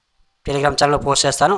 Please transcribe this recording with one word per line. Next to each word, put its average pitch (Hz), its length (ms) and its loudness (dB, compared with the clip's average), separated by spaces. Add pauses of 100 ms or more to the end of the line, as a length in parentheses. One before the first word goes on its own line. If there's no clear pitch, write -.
(460)
Telegram 143 340 -2
ఛానల్లో 143 260 2
పోస్ట్ 139 200 0
చేస్తాను. 143 300 2